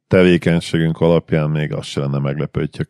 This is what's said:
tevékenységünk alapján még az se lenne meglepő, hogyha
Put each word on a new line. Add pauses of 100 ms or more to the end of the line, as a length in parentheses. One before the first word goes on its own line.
tevékenységünk
alapján
még
az
se
lenne
meglepő,
hogyha